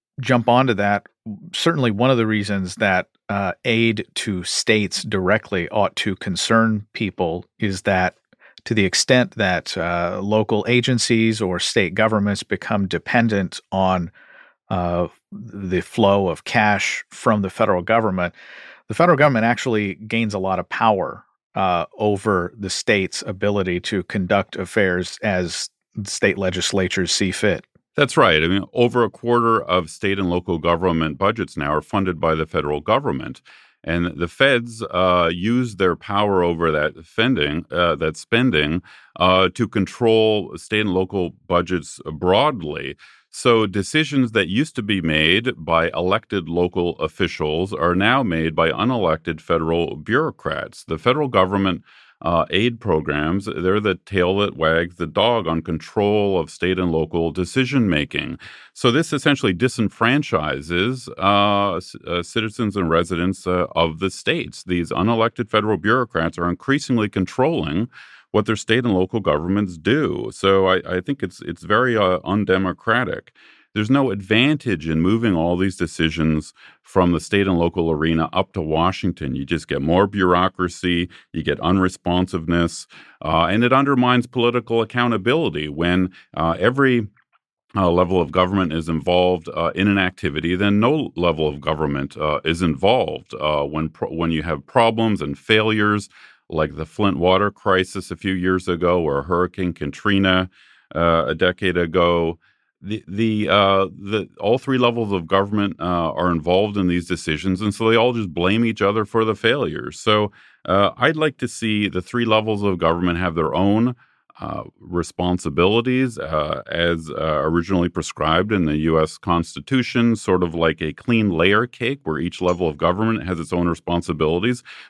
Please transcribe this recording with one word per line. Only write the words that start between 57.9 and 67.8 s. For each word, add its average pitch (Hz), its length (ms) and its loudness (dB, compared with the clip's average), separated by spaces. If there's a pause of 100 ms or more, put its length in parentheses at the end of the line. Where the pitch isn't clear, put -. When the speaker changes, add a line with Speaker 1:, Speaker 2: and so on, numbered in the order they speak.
Speaker 2:
So - 160 2
this 156 200 0
essentially 135 440 0
disenfranchises, 104 1600 -2
uh, 101 640 2
c-, - 260 -14
uh, 87 160 -2
citizens 107 560 -4
and 90 100 0
residents, 87 600 0
uh, 90 180 0 (100)
of 80 220 0
the 92 140 -2
states. - 520 -6
These 87 280 -2
unelected 113 580 -2
federal 107 280 0
bureaucrats 98 600 -2
are 87 140 0
increasingly 117 580 -2
controlling 104 800 -2 (420)